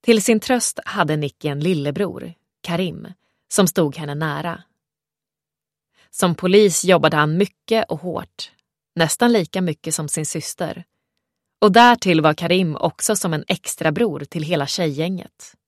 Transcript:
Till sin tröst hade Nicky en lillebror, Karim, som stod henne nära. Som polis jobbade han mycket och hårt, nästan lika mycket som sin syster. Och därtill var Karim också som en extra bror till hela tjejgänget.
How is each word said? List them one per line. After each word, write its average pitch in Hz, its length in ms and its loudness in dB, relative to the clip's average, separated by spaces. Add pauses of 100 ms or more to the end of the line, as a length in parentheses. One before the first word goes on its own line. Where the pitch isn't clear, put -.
Till 226 180 4
sin 220 180 2
tröst - 440 -4
hade 160 320 -2
Nicky 147 320 -6
en 143 120 -6
lillebror, 165 720 -4 (260)
Karim, 170 480 -6 (400)
som 196 180 2
stod 156 300 0
henne 143 180 -10
nära. 156 480 -6 (1500)
Som 175 240 -2
polis 190 500 4
jobbade 160 320 4
han 151 200 2
mycket 208 540 -2
och 156 100 -6
hårt, - 520 -12 (420)
nästan 170 380 2
lika 190 280 0
mycket 160 340 -4
som 151 140 -6
sin 156 180 -4
syster. - 580 -8 (760)
Och 208 120 6
därtill 233 480 6
var 151 140 4
Karim 170 420 0
också - 400 -2
som 170 180 -4
en 147 140 -4
extra - 440 -2
bror 165 280 -2
till 156 220 -8
hela 151 240 -2
tjejgänget. 165 920 -6 (120)